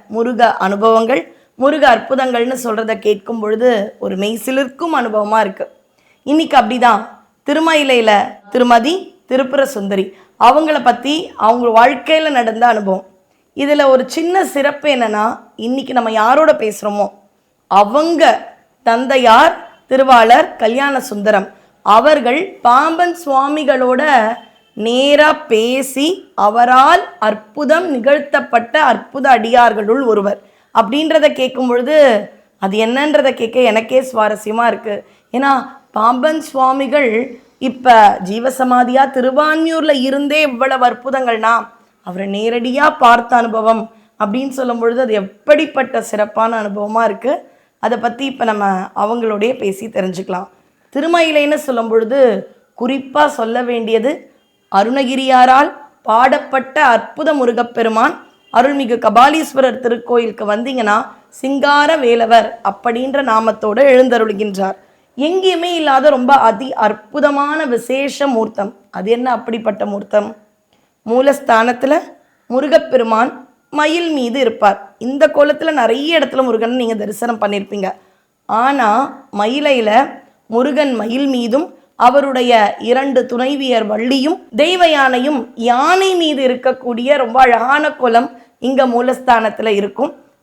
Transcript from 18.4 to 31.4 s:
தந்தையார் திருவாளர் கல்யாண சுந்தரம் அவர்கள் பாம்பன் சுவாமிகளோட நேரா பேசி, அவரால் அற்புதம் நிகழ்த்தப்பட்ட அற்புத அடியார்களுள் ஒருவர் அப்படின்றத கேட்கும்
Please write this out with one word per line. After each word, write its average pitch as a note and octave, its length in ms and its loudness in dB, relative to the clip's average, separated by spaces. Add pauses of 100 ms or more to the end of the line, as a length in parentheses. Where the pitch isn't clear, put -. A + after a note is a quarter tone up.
தந்தையார் B3+ 880 4 (180)
திருவாளர் C4 680 6
கல்யாண C4 460 -2
சுந்தரம் G#3 480 -2 (320)
அவர்கள் C4 800 2
பாம்பன் E4 640 2
சுவாமிகளோட C4+ 800 0 (720)
நேரா C#4+ 600 2
பேசி, C4+ 1040 -2
அவரால் B3+ 840 4
அற்புதம் D4 720 -2
நிகழ்த்தப்பட்ட C#4 920 0
அற்புத C4 460 -2
அடியார்களுள் A#3 760 2
ஒருவர் G3+ 360 0 (400)
அப்படின்றத D4 500 2
கேட்கும் B3+ 360 -4